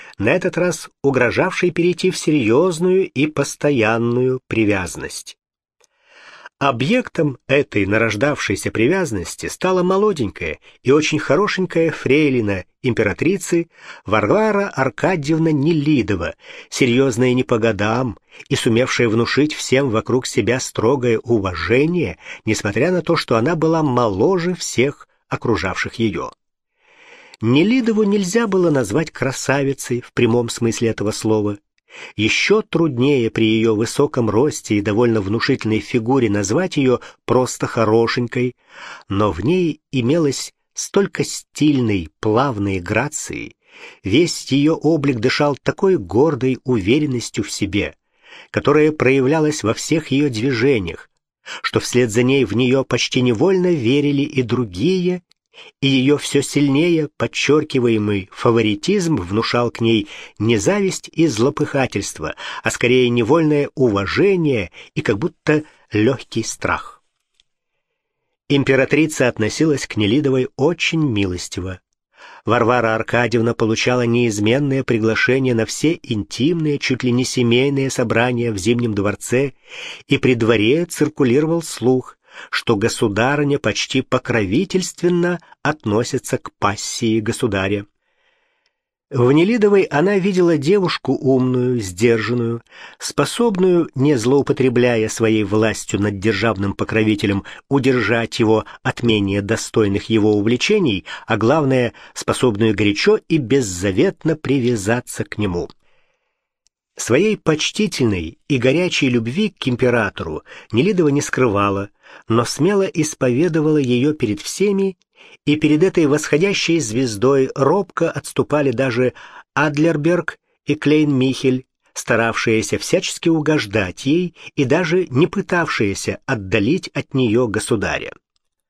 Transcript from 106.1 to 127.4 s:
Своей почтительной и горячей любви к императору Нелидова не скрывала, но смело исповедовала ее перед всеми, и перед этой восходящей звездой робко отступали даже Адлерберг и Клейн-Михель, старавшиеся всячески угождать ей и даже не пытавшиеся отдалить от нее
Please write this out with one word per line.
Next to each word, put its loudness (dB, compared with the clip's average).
Своей 0
почтительной -2
и 0
горячей 0
любви -2
к -6
императору -2
Нелидова 2
не 2
скрывала, -2
но 2
смело 0
исповедовала 0
ее 2
перед -4
всеми, -2
и 2
перед 2
этой 2
восходящей 0
звездой 0
робко 0
отступали -2
даже -2
Адлерберг 0
и 0
Клейн-Михель, 2
старавшиеся 0
всячески -2
угождать 0
ей 0
и 0
даже 0
не 2
пытавшиеся -4
отдалить -2
от -8
нее 2